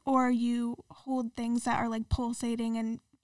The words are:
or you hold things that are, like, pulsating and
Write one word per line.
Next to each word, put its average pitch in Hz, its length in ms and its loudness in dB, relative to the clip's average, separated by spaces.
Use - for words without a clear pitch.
or 262 240 4
you 240 460 0
hold 254 440 -4
things 233 300 -2
that 240 140 0
are, 233 120 0
like, 226 180 -4
pulsating 233 720 0
and 226 220 -4